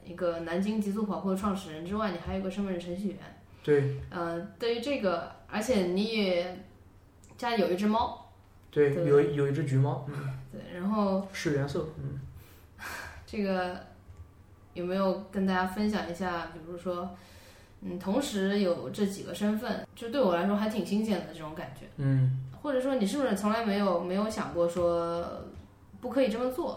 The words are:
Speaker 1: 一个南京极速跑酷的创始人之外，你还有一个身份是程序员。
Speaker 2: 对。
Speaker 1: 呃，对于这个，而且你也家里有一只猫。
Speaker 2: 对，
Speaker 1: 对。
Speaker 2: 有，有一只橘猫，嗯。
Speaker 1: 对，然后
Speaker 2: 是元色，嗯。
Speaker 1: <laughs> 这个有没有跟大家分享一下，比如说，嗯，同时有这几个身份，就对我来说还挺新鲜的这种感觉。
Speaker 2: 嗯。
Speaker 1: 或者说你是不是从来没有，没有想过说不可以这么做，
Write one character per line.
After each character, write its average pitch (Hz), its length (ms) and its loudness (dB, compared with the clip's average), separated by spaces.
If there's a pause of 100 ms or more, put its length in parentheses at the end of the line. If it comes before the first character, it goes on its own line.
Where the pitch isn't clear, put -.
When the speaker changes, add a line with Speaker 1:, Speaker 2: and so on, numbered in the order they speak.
Speaker 1:
一 175 80 -12
个 170 260 0
南 170 220 0
京 214 180 2
极 202 120 0
速 214 120 -2
跑 190 140 -2
酷 190 120 -2
的 190 60 2
创 196 180 0
始 165 180 -6
人 160 120 -8
之 196 120 -4
外， 214 160 0
你 170 60 -6
还 190 160 -6
有 190 60 -2
一 - 20 -2
个 190 60 -4
身 196 160 -2
份 190 80 -2
是 170 80 -2
程 175 160 -6
序 202 120 -4
员。 165 100 -6 (460)
Speaker 2:
对。 139 440 4
Speaker 1:
呃， 170 320 -4 (180)
对 233 180 0
于 226 40 -4
这 277 200 0
个， 175 320 0 (160)
而 208 120 -2
且 214 260 2
你 185 180 2
也 185 600 0 (720)
家 240 200 -2
里 214 40 4
有 175 120 4
一 180 40 2
只 208 120 2
猫。 - 420 0 (400)
Speaker 2:
对， 143 240 6
Speaker 1:
对。 131 120 2
Speaker 2:
有， 143 140 8
有 143 280 4
一 139 40 0
只 151 120 0
橘 131 120 2
猫， 139 320 2
嗯。 147 60 -8 (380)
Speaker 1:
对， - 80 -12 (120)
然 180 160 -4
后 196 440 2
Speaker 2:
是 151 220 0
元 139 140 0
色， 160 200 -2 (100)
嗯。 139 220 -8 (580)
Speaker 1:
<laughs> - 480 -12
这 214 160 -4
个 185 340 0 (1000)
有 175 100 -4
没 180 100 0
有 190 380 2
跟 190 120 0
大 190 80 4
家 185 140 2
分 208 240 0
享 175 180 0
一 170 60 -6
下， 170 400 -4
比 165 100 -14
如 175 140 -10
说， 175 320 -4 (720)
嗯， 180 160 -6
同 202 240 0
时 202 380 2
有 170 300 2
这 208 140 0
几 - 200 -2
个 180 100 -8
身 208 240 2
份， 226 260 -4 (120)
就 233 140 -8
对 277 120 2
我 180 120 6
来 175 120 2
说 208 80 4
还 214 140 2
挺 202 180 0
新 208 180 2
鲜 208 220 2
的 - 60 -
这 - 80 -14
种 156 160 -8
感 165 220 -8
觉。 - 80 -16 (100)
Speaker 2:
嗯。 135 480 4 (160)
Speaker 1:
或 294 120 -2
者 254 80 2
说 262 160 2
你 208 100 2
是 254 100 0
不 285 60 2
是 220 140 2
从 208 160 2
来 233 120 0
没 202 140 2
有， 180 240 2
没 180 140 -2
有 214 120 0
想 175 240 -4
过 170 160 2
说 170 560 0 (760)
不 247 100 -6
可 277 100 2
以 254 80 6
这 214 80 0
么 254 140 0
做， 277 260 -4